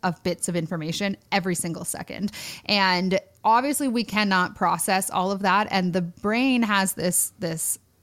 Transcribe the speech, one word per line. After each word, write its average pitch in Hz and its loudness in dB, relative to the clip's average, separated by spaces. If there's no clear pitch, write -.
of 180 -2
bits 175 -4
of 170 -2
information 170 -2
every 190 2
single - -6
second. - -6
And 185 2
obviously 262 2
we 233 0
cannot 196 2
process 185 0
all 185 0
of 196 -4
that. 202 2
And 185 0
the 185 2
brain 233 0
has 196 2
this, - -2
this 165 -4